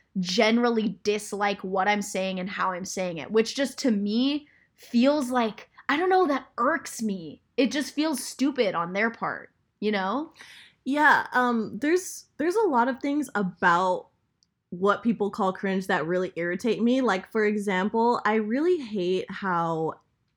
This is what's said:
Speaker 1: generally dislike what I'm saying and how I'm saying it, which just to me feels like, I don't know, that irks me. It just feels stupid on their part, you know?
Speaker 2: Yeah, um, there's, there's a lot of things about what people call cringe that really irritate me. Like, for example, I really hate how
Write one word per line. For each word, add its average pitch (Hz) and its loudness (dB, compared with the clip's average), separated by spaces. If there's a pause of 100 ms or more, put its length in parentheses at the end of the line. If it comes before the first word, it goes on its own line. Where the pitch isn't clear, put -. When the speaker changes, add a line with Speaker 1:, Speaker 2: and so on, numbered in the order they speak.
(200)
Speaker 1:
generally 220 2
dislike 208 -2
what 190 0
I'm 208 2
saying 190 -4
and 185 -6
how 185 -4
I'm 180 -8
saying 180 -4
it, 139 -10
which 220 2
just 262 -2
to 262 2
me 226 0 (280)
feels 262 2
like, 233 -2 (200)
I 277 0
don't 370 0
know, 370 4
that 269 -2 (120)
irks 269 -2
me. 185 -6 (140)
It 247 4
just 269 -4
feels 302 -2
stupid 254 -2
on 170 -2
their 214 0
part, 143 -8 (300)
you 214 0
know? 208 -2 (520)
Speaker 2:
Yeah, 277 4
um, 233 0
there's, 339 -2 (120)
there's 349 0
a 453 4
lot 254 2
of 254 -4
things 285 -2
about 185 2 (640)
what 196 0
people 214 0
call 190 0
cringe 190 -2
that 165 0
really 180 -2
irritate 175 -2
me. 247 4
Like, 196 0
for 220 0
example, 208 0
I 214 2
really 262 2
hate 196 -2
how 170 -2 (420)